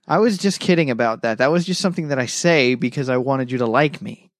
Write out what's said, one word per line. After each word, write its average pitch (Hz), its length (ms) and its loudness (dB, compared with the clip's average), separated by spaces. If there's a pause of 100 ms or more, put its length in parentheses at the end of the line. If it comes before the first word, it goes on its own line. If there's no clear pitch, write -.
I 156 100 2
was 214 200 2
just 196 220 -2
kidding 165 300 2
about 117 300 -2
that. 113 160 -2
That 135 160 2
was 170 140 0
just 185 120 -4
something 175 300 -4
that 139 100 -2
I 123 60 -2
say 139 500 2
because 127 360 -4
I 127 80 2
wanted 127 340 -2
you 127 60 -2
to 120 80 0
like 135 340 0
me. - 300 -14 (100)